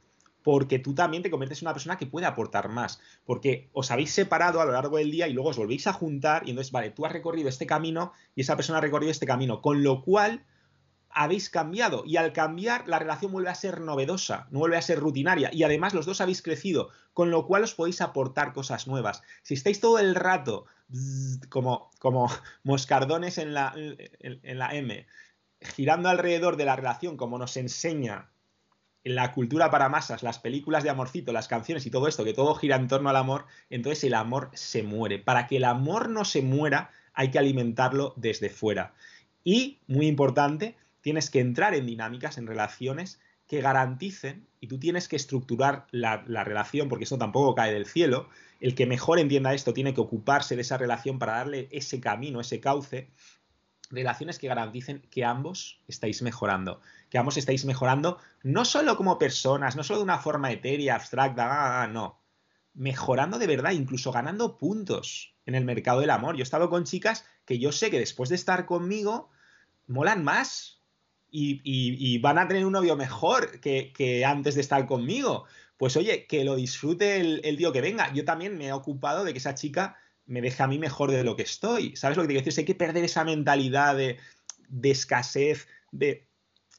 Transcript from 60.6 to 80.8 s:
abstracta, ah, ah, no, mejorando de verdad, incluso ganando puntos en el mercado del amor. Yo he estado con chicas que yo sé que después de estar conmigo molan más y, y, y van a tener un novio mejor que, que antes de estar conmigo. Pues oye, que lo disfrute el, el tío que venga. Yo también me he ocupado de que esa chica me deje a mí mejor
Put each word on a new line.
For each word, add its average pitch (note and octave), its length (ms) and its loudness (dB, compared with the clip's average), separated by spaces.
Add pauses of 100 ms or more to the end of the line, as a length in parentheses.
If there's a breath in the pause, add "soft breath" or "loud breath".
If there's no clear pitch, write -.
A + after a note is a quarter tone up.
abstracta, B2 520 0
ah, C3 360 2
ah, A2+ 60 0
no, G#2+ 320 -6 (520)
mejorando C3+ 640 -2
de G#3+ 100 0
verdad, D3 240 2
incluso C3 400 -2
ganando F#3 460 -2
puntos - 760 -6 (100)
en B2+ 120 -4
el B2+ 80 2
mercado B2 360 2
del D3 100 2
amor. C3+ 260 0
Yo B2+ 60 -4
he - 20 0
estado E3 260 0
con F3 140 0
chicas G#3+ 400 -2 (200 soft breath)
que B2 140 -2
yo C#3+ 140 0
sé A3 180 0
que D3+ 80 2
después B2 300 -2
de F3 80 0
estar F3+ 280 0
conmigo G3+ 640 -2 (600 soft breath)
molan D#3+ 340 2
más G3+ 580 -2 (480)
y, C#3+ 360 -2
y, B2+ 340 0
y B2 200 0
van C#3+ 200 4
a F3+ 80 4
tener F#3+ 180 2
un F#3+ 80 2
novio F3 240 4
mejor C#3+ 640 0
que, C3+ 320 -2
que B2+ 320 0
antes C#3+ 300 2
de C#3+ 60 2
estar C#3 260 2
conmigo. C#3+ 580 -2 (320 loud breath)
Pues C3 200 0
oye, F3+ 300 2
que C#3+ 180 0
lo C3+ 100 0
disfrute F3 640 0
el, D#3+ 240 0
el D3 120 0
tío E3 160 2
que B2+ 80 2
venga. E3 320 -2
Yo C#3 120 -2
también E3+ 320 -2
me C#3+ 100 -8
he C3+ 60 -4
ocupado D3 520 -2
de D#3+ 80 -4
que C3 60 -8
esa C3+ 160 -6
chica D3+ 420 -4 (300 soft breath)
me B2 140 -6
deje C3 220 0
a C3 60 4
mí C#3 100 0
mejor C#3+ 320 0